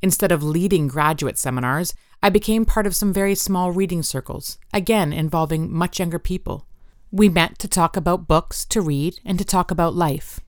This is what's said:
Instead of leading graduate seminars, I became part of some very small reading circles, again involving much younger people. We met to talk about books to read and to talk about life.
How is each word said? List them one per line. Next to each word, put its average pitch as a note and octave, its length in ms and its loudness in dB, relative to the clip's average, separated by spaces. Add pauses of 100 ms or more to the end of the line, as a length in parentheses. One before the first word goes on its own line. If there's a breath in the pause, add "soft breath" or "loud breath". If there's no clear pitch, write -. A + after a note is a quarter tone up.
Instead F#3+ 280 2
of D3+ 120 2
leading E3 440 2
graduate D3 520 0
seminars, B2+ 560 -2 (260 soft breath)
I G3+ 80 6
became A3 340 2
part A3 220 2
of G3 100 -2
some G3+ 160 0
very G3 220 0
small F#3 380 0
reading F3 320 -2
circles, - 560 -8 (120)
again G3+ 400 0
involving D#3+ 640 -2
much E3+ 240 -2
younger E3+ 220 -2
people. - 480 -6 (420)
We G#3 180 6
met E3 300 2
to - 100 -10
talk E3+ 300 2
about F3 300 -2
books - 380 0
to - 160 -2
read D3+ 440 -2
and F#3 140 0
to G3+ 60 -2
talk F3+ 260 0
about E3+ 240 0
life. D3 520 -2